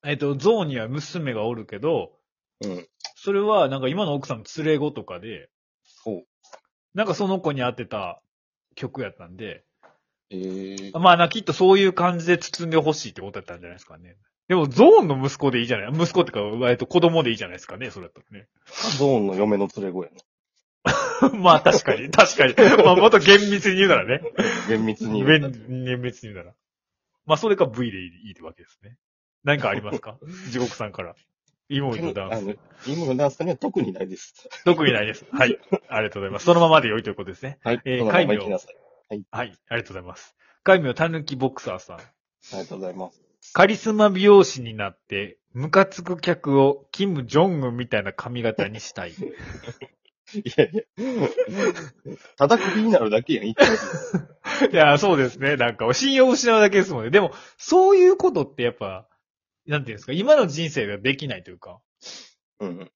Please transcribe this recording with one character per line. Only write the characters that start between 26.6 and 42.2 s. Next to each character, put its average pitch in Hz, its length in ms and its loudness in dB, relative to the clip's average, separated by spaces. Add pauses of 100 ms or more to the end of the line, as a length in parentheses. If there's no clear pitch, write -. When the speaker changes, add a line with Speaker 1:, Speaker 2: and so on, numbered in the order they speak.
Speaker 1:
ま 156 100 2
あ、 - 40 -2
そ 226 100 -2
れ 202 80 2
か 185 100 2
V 117 260 -6
で 95 60 -12
い 92 100 -14
い、 87 180 -20
い - 40 -20
い - 20 -20
っ - 20 -20
て - 80 -20
わ 80 100 -18
け 87 100 -20
で - 60 -20
す - 140 -20
ね。 107 140 -20 (480)
何 147 160 0
か 120 100 -4
あ 101 40 -2
り 107 80 -8
ま 104 100 -10
す 135 80 -8
か？ - 180 -20 (160)
Speaker 2:
<laughs> 185 160 -18
Speaker 1:
地 120 80 -6
獄 123 160 -4
さ 113 140 -10
ん 98 40 -16
か 95 100 -14
ら。 85 120 -14 (540)
イ 139 120 -4
モ 131 140 -4
リ 110 80 -8
の 165 100 -6
ダ 95 140 -8
ン 95 40 -10
ス。 - 40 -6
Speaker 2:
あ 113 60 -6
の、 101 120 -10
イ 104 40 -12 (400)
モ 170 80 -6
リ - 60 -4
の 131 60 -2
ダ 143 100 0
ン 139 40 2
ス - 140 -12
に 180 60 -4
は 123 60 -4
特 - 240 -6
に 196 120 -4
な 95 100 -10
い 92 60 -10
で 95 80 -14
す。 - 320 -20 (160)
Speaker 1:
特 160 200 2
に 135 80 2
な 107 100 -2
い 107 40 -4
で 110 80 -8
す。 - 160 -20
は 131 160 2
い。 117 120 -2 (300)
あ 117 120 -4
り 107 80 -4
が - 40 -10
と 104 60 -10
う 98 40 -8
ご 98 40 -6
ざ 95 40 -8
い - 20 -12
ま 101 60 -8
す。 - 60 -12
そ 175 100 6
の 170 60 4
ま 170 80 6
ま 156 120 6
で 123 80 -4
良 107 100 -2
い 113 40 -6
と 107 80 -8
い - 20 -8
う - 20 -8
こ 101 100 -10
と 98 60 -14
で 92 60 -16
す - 60 -20
ね。 135 200 -12
Speaker 2:
は 117 100 -2
い。 120 120 -2
Speaker 1:
え 131 100 -4
ー、 123 60 -4
Speaker 2:
そ 120 40 -2
の 107 80 0
ま 175 120 4
ま 104 100 0
行 101 100 -6
き 107 60 -8
な 95 80 -4
さ - 120 -14
い。 - 60 -20 (320)
Speaker 1:
戒 107 100 -10
名。 98 120 -14
Speaker 2:
は 113 140 -8
い。 120 40 -14
Speaker 1:
は 92 40 -20
い。 - 40 -20 (120)
あ 120 80 -6
り 117 60 -4
が - 40 -16
と - 0 -
う - 20 -
ご 95 60 -18
ざ 95 60 -12
い - 20 -18
ま 90 140 -18
す。 - 200 -20 (280)
戒 190 160 6
名、 131 140 -4
た 165 140 -2
ぬ 160 160 -8
き 143 120 -10
ボ 127 140 -2
ク - 120 -18
サ 95 140 -10
ー - 20 -14
さ - 160 -20
ん。 - 20 -18
Speaker 2:
あ - 40 -20 (520)